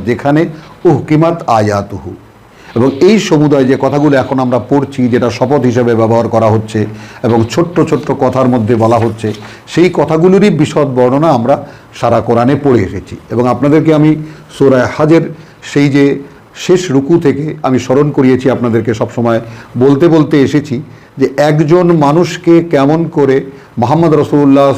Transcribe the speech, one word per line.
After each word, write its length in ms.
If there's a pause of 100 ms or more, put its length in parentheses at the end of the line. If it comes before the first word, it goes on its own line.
যেখানে 400 (380)
উহকিমাত 600
আয়াতুহু। 680 (600)
এবং 160 (100)
এই 180
সমুদায় 460
যে 160
কথাগুলো 360
এখন 220
আমরা 200
পড়ছি, 500
যেটা 220
শপথ 340
হিসেবে 300
ব্যবহার 340
করা 180
হচ্ছে 400 (360)
এবং 280
ছোট্ট 300
ছোট্ট 400
কথার 280
মধ্যে 280
বলা 220
হচ্ছে, 340 (340)
সেই 260
কথাগুলোরই 580
বিশদ 360
বর্ণনা 440
আমরা 360 (280)
সারা 260
কোরআনে 440
পড়ে 180
এসেছি। 340 (140)
এবং 180
আপনাদেরকে 460
আমি 220 (420)
সূরা 400
হাজের 360 (280)
সেই 260
যে 300 (360)
শেষ 360
রুকু 300
থেকে 420
আমি 160
স্মরণ 320
করিয়েছি, 400
আপনাদেরকে 440
সবসময় 460 (380)
বলতে 300
বলতে 340
এসেছি 400 (360)
যে 180
একজন 560
মানুষকে 720
কেমন 440
করে 360 (340)
মুহাম্মদ 360
রাসূলুল্লাহ 640